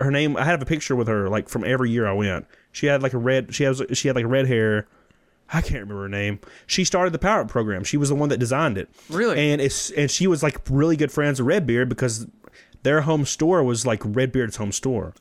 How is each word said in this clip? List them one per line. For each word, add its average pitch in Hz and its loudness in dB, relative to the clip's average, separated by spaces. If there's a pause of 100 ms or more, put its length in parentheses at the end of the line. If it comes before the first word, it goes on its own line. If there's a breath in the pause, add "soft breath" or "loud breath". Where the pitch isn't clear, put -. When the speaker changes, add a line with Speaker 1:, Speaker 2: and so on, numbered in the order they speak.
Speaker 1:
her 139 2
name, 143 2
I 113 0
have 165 0
a 127 -6
picture 151 -2
with 117 0
her, 101 0
like, 104 -2
from 113 -6
every 123 0
year 117 0
I 98 0
went. 98 -2 (260 soft breath)
She - -4
had, 143 2
like, 131 -2
a 127 -4
red, 127 0
she 143 0
has, 135 0 (140)
she - 0
had, 131 0
like, 117 0
red 131 2
hair. 110 2 (640 soft breath)
I 165 0
can't 139 -2
remember 101 -10
her 98 -8
name. 101 -4 (260 loud breath)
She - 0
started 180 2
the 165 -4
Power 196 2
Up 214 -4
program. 104 -2
She - -2
was 143 2
the 143 2
one 147 0
that 127 2
designed 123 0
it. 92 -8 (180)
Speaker 2:
Really? 151 2
Speaker 1:
And 147 0
it's, - -2
and 143 0
she 180 0
was, 165 2
like, 151 -2
really 151 4
good 143 0
friends 147 0
with 123 2
Redbeard 127 2
because 117 -4 (560 loud breath)
their 147 4
home 151 2
store 160 2
was, 120 0
like, 113 0
Redbeard's 120 0
home 101 -4
store. 104 -4